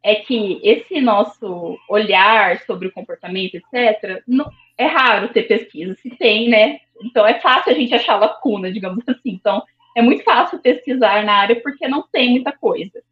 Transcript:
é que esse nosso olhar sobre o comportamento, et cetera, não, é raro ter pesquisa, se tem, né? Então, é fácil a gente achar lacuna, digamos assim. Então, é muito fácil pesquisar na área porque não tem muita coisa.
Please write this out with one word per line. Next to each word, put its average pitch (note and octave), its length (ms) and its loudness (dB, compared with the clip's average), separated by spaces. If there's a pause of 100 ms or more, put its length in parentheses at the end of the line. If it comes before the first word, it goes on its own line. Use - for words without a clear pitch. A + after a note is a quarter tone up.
é G#3+ 140 2
que G#3 480 -4
esse C#4+ 380 0
nosso G3+ 760 -2 (120)
olhar G3+ 720 2
sobre F#3 260 -8
o F#3 60 -8
comportamento, F#3 640 -10
et F3 120 -16
cetera, G#3+ 600 -2
não, C4 200 0 (300)
é B3 80 0
raro B3 420 2
ter - 140 0
pesquisa, F#3 540 -4
se - 140 -16
tem, A#3 380 0
né? A#3 300 4 (240)
Então, G#3+ 240 2
é A3+ 140 2
fácil C4 320 2
a - 20 4
gente B3 180 -2
achar A#3+ 240 0
lacuna, G#3 540 -2
digamos F#3+ 380 -8
assim. B3+ 220 -6
Então, G3 300 -4 (360)
é A#3 40 0
muito A#3+ 220 4
fácil C4 380 0
pesquisar A#3+ 640 0
na G#3 80 0
área G3+ 280 2
porque C#4 280 -10
não D4 240 -4
tem B3+ 180 0
muita B3 220 0
coisa. - 600 -6